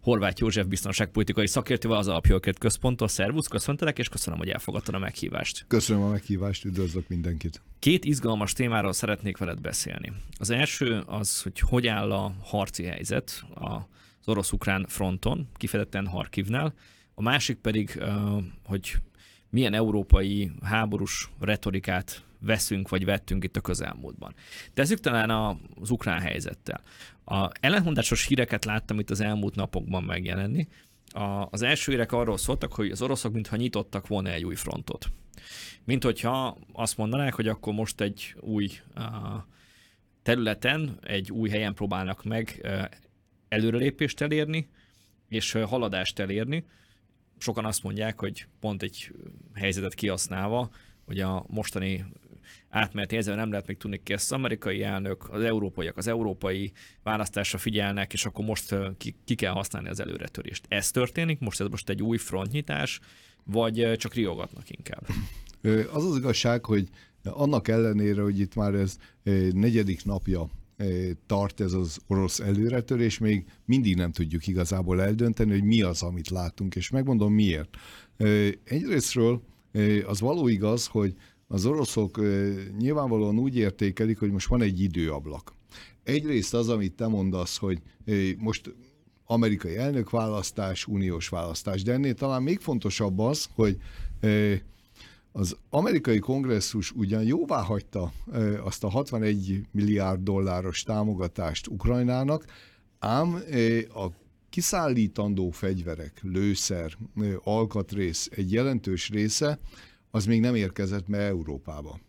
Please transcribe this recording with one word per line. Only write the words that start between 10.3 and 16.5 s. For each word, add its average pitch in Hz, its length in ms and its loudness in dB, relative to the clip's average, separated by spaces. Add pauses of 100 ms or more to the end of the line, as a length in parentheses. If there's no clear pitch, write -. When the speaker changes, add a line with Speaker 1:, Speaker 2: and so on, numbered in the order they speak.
Speaker 1:
Az 110 120 -4
első 120 560 0
az, - 360 -4
hogy - 180 -8
hogy 123 280 4
áll 104 240 0
a 98 300 -2
harci 95 420 -4
helyzet - 600 -4 (100)
az - 760 -10
orosz-ukrán 98 600 0
fronton, 110 680 -2
kifejezetten 101 520 -2
Harkivnál. 107 680 -2 (400)